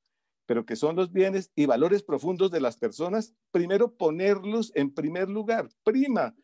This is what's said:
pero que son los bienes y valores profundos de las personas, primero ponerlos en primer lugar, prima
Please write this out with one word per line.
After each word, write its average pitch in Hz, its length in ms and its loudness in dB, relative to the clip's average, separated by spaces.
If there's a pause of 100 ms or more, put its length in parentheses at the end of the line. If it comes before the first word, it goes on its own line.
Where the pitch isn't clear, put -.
(480)
pero 117 180 -2
que 117 100 -6
son 151 200 0
los 180 160 0
bienes 190 440 0
y 147 120 2
valores 160 360 2
profundos 185 480 -2
de 170 80 -2
las 120 160 -2
personas, 180 580 -4 (180)
primero 196 420 2
ponerlos 196 840 0
en 139 160 0
primer 165 380 -2
lugar, 208 400 -2 (140)
prima 226 600 0